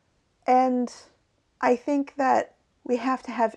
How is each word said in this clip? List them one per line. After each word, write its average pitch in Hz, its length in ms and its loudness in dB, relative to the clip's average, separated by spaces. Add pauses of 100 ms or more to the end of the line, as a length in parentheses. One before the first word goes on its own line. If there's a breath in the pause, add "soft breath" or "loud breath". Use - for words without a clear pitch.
(480)
And 254 440 2 (680)
I 247 140 2
think 277 400 -4
that 254 400 0 (280)
we 247 140 -2
have 247 260 -4
to 254 80 -12
have 226 260 -2